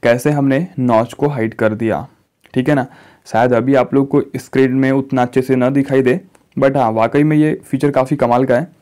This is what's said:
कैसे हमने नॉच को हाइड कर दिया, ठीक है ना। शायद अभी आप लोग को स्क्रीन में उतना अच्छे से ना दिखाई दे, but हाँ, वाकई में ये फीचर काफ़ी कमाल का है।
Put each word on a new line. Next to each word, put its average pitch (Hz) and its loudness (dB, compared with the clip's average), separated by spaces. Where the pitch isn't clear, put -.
कैसे 123 2
हमने 139 0
नॉच 117 0
को 147 -2
हाइड 113 -4
कर 110 -2
दिया, 104 -4
ठीक 131 -2
है 151 2
ना। 127 -2
शायद 123 2
अभी 127 2
आप 123 0
लोग 139 2
को 143 0
स्क्रीन 131 0
में 135 0
उतना 135 -2
अच्छे 123 0
से 131 0
ना 127 0
दिखाई 135 0
दे, 127 0
but 135 2
हाँ, 120 0
वाकई 117 0
में 156 2
ये 151 2
फीचर 143 -2
काफ़ी 131 0
कमाल 123 0
का 131 0
है। 156 -2